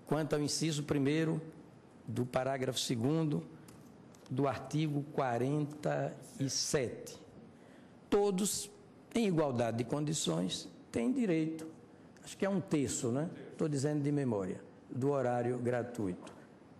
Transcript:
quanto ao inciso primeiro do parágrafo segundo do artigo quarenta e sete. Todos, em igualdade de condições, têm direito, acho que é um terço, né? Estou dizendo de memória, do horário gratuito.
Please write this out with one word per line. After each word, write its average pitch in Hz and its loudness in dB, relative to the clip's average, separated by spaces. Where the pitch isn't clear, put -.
quanto 151 0
ao 151 2
inciso 147 0
primeiro 156 2
do 117 0
parágrafo 127 0
segundo 151 2
do 135 2
artigo 143 0
quarenta 143 0
e 135 0
sete. - -2
Todos, 202 2
em 233 4
igualdade 123 2
de 123 0
condições, 156 -2
têm 240 2
direito, 160 2
acho - -14
que 196 0
é - 2
um 196 2
terço, 135 0
né? 143 0
Estou 160 -2
dizendo 147 2
de 147 2
memória, 110 0
do 131 0
horário 123 2
gratuito. 117 -2